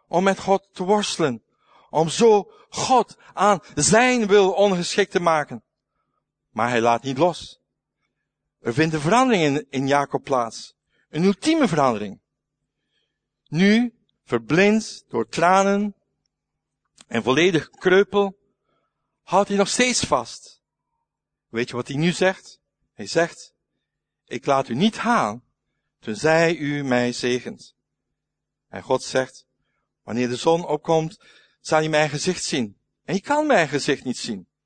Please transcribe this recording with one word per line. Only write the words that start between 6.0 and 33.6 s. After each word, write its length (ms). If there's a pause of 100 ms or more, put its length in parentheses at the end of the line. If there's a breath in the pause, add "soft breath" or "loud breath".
Maar 200
hij 120
laat 220
niet 140
los. 420 (1000)
Er 140
vindt 200
een 60
verandering 440
in, 260
in 180
Jacob 360
plaats. 520 (340)
Een 140
ultieme 440
verandering. 540 (1300)
Nu, 480 (280)
verblind 840
door 200
tranen 680 (1120)
en 160
volledig 460
kreupel, 680 (840)
houdt 260
hij 100
nog 100
steeds 320
vast. 640 (880)
Weet 180
je 60
wat 120
hij 100
nu 140
zegt? 480 (340)
Hij 140
zegt, 460 (720)
"Ik 200
laat 220
u 80
niet 200
gaan, 480 (560)
tenzij 560
u 280
mij 280
zegent." 640 (920)
En 160
God 200
zegt, 420 (580)
"Wanneer 240
de 80
zon 300
opkomt, 540 (400 soft breath)
zal 200
je 100
mijn 200
gezicht 340
zien. 340 (260)
En 100
je 80
kan 260
mijn 200